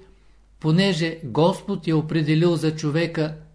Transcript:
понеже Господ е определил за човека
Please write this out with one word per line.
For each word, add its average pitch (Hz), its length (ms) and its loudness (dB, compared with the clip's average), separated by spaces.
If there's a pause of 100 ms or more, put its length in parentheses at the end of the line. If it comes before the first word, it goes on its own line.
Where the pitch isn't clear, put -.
(600)
понеже 165 640 2
Господ 170 640 0
е 160 60 0
определил 156 600 2
за 156 200 -2
човека 156 640 -2 (180)